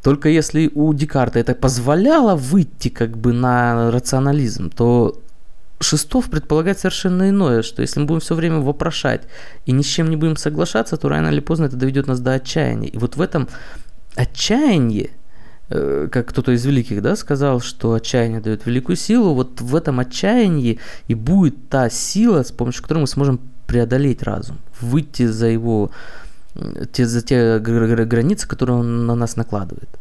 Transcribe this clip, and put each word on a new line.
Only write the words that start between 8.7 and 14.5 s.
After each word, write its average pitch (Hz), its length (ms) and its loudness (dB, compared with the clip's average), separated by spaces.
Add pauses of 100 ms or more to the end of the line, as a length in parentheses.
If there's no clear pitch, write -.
и 127 80 0
ни 131 80 4
с 143 60 0
чем 160 240 0
не 160 60 0
будем 156 200 0
соглашаться, 165 600 -2
то 143 120 -2
рано 156 200 0
или 147 120 2
поздно 160 260 0
это 131 100 -4
доведёт 135 300 0
нас 127 140 -2
до 127 120 0
отчаяния. 127 560 -2
И - 100 -8
вот 117 180 -2
в 147 60 0
этом 170 260 -2 (680)
отчаянии, 156 920 2 (600)